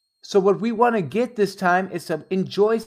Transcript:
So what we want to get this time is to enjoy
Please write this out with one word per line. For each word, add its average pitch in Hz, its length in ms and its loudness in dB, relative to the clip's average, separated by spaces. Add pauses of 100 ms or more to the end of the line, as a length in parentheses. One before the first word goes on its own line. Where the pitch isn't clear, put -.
(220)
So - 180 0
what 185 200 4
we 220 120 -2
want 233 240 2
to 208 60 0
get 220 340 -4
this 196 200 0
time 185 360 0
is 180 140 -8
to 156 240 -6
enjoy 196 580 0